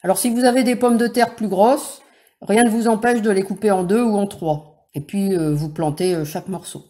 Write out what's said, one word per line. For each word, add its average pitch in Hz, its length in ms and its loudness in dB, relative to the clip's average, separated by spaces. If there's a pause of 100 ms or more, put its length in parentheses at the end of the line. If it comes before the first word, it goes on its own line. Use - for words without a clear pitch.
Alors, 185 160 0
si 247 120 -2
vous 240 140 0
avez 247 180 4
des 247 140 2
pommes 240 220 2
de 233 100 2
terre 240 260 0
plus 214 140 -6
grosses, 214 520 0 (400)
rien 214 220 2
ne 233 80 4
vous 220 160 0
empêche 233 360 2
de 214 80 0
les 190 120 2
couper 202 300 -2
en 185 100 0
deux 208 200 2
ou 220 140 2
en 202 100 0
trois. - 680 -8
Et 147 60 -6
puis, 196 340 -4
euh, 156 180 0
vous 147 180 -2
plantez, 165 440 -2
euh, 160 100 -4
chaque 170 240 -10
morceau. - 420 -12